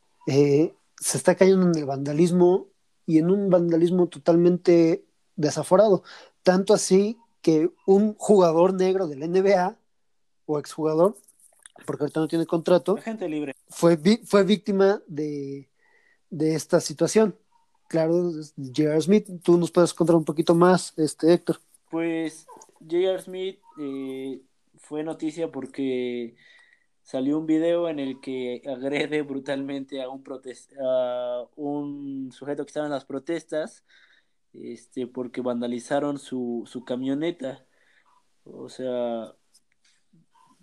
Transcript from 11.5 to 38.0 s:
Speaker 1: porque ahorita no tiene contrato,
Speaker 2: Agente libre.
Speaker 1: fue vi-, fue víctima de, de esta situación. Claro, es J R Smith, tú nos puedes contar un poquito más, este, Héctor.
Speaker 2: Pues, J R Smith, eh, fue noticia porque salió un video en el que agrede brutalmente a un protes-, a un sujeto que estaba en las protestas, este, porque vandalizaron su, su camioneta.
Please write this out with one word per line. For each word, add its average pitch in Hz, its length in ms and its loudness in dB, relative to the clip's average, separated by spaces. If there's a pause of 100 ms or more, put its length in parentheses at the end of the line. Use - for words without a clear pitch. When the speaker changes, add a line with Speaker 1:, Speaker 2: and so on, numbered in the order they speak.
Speaker 1:
porque 143 180 -6
ahorita 160 180 -4
no 151 80 -2
tiene 165 160 -2
contrato, 175 500 0
Speaker 2:
Agente 220 320 -8
libre. 147 260 -6 (140)
Speaker 1:
fue 170 300 2
vi-, 165 260 2
fue 202 200 2
víctima 196 640 0
de, 143 600 -8 (600)
de 156 260 -2
esta 160 240 0
situación. 175 560 0 (540)
Claro, 165 500 0
es 151 160 -16
J 135 280 -4
R 151 180 2
Smith, 202 260 2 (160)
tú 175 140 6
nos 170 140 0
puedes 175 220 4
contar 170 220 2
un 165 80 2
poquito 160 320 0
más, 175 420 4
este, 156 360 2
Héctor. 170 260 0 (300)
Speaker 2:
Pues, 165 580 -6 (320)
J 165 180 -6
R 185 240 0
Smith, 185 380 -10 (180)
eh, 135 600 -10 (380)
fue 151 260 -12
noticia 160 480 -8
porque 123 840 -8 (680)
salió 139 320 -4
un 160 80 -6
video 165 440 0
en 151 100 -8
el 135 220 -8
que 123 440 -8
agrede 143 580 -4
brutalmente 139 760 -8
a 127 60 -10
un 135 160 -16
protes-, 131 460 -16 (120)
a 123 640 -2 (120)
un 143 760 -8
sujeto 143 320 -10
que 127 60 -12
estaba 151 160 -6
en 147 80 -6
las 131 100 -8
protestas, 160 800 -8 (720)
este, 120 540 -12
porque 123 340 -10
vandalizaron 123 760 -4
su, 120 480 -8
su 127 200 -14
camioneta. 135 800 -6 (800)